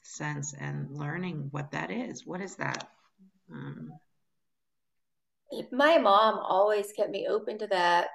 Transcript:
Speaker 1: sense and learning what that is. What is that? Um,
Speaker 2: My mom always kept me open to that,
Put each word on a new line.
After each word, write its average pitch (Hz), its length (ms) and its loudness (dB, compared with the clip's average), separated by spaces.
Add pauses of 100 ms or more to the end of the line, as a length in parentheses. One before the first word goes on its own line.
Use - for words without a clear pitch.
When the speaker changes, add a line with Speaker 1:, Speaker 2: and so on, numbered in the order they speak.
Speaker 1:
sense 143 500 -6
and 143 360 -8
learning 147 640 -6
what 147 200 -6
that 156 180 -6
is. - 360 -8
What 180 140 -10
is 190 160 -10
that? - 320 -6 (600)
Um, 143 420 -12 (1800)
Speaker 2:
My 294 260 6
mom 208 400 6
always 202 540 2
kept - 180 0
me 196 160 -4
open 220 320 -2
to 214 100 -6
that, 175 460 4